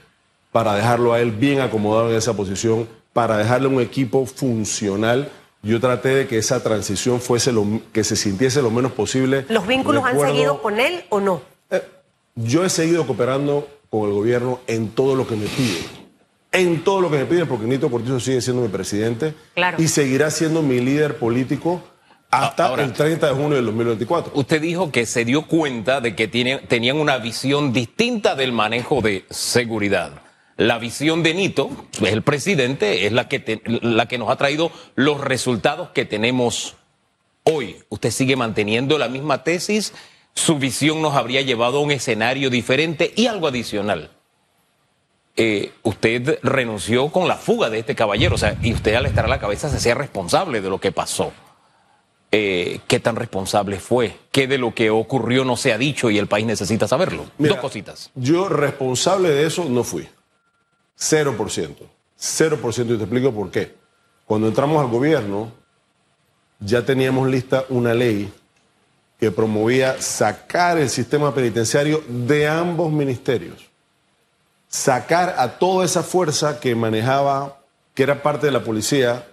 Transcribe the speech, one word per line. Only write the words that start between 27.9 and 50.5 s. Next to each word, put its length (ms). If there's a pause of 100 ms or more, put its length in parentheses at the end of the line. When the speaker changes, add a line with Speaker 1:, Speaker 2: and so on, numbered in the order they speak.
Speaker 3:
del 160
manejo 500
de 280
seguridad. 920 (360)
La 200
visión 460
de 100
Nito, 360 (320)
es 120
el 80
presidente, 840
es 60
la 160
que 120
te-, 220 (200)
la 260
que 100
nos 120
ha 80
traído 340 (240)
los 260
resultados 680
que 160
tenemos 720 (680)
hoy. 340 (120)
¿Usted 220
sigue 260
manteniendo 600
la 120
misma 340
tesis? 500 (400)
¿Su 240
visión 440
nos 140
habría 260
llevado 380
a 20
un 100
escenario 580
diferente? 680
Y 120
algo 200
adicional. 640 (1300)
Eh, 360 (100)
usted 600
renunció 680
con 160
la 80
fuga 340
de 100
este 140
caballero, 420
o 20
sea, 240
y 120
usted 220
al 100
estar 200
a 20
la 120
cabeza 300
se 80
hacía 160
responsable 680